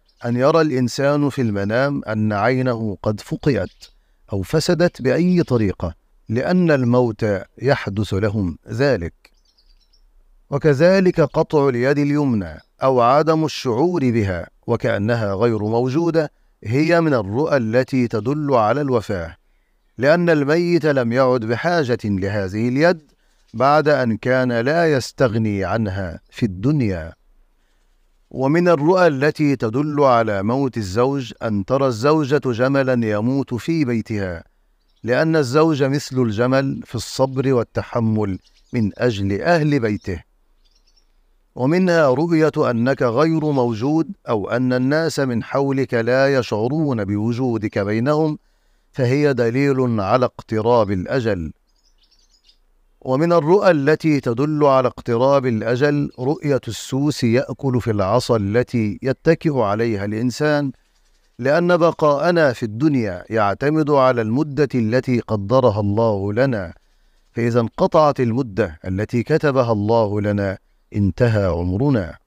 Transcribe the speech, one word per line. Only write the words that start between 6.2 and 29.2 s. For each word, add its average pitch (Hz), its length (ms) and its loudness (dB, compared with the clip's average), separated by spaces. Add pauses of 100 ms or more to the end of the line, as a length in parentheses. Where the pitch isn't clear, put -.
لأن 160 420 2
الموت 123 540 2 (360)
يحدث 107 520 -2
لهم 101 440 -2 (120)
ذلك. 113 440 -2 (1400)
وكذلك 170 720 4
قطع 147 480 2
اليد 131 300 0
اليمنى 139 600 0 (240)
أو 131 180 4
عدم 156 440 4
الشعور 135 680 0
بها 95 360 -2 (200)
وكأنها 110 680 -2
غير 107 300 0
موجودة، 143 680 0 (320)
هي 160 380 2
من 156 120 2
الرؤى 123 440 0
التي 123 500 0
تدل 139 460 -4
على 117 280 2
الوفاة، 98 540 -4 (640)
لأن 170 320 2
الميت 160 560 2
لم 131 260 2
يعد 127 340 2
بحاجة 123 580 -2
لهذه 101 640 -2
اليد 156 440 0 (420)
بعد 143 340 2
أن 127 300 2
كان 127 340 0
لا 147 420 0
يستغني 107 720 -2
عنها 95 540 -4 (100)
في - 160 -6
الدنيا. 98 680 -2 (1160)
ومن 151 360 2
الرؤى 170 400 4
التي 147 480 0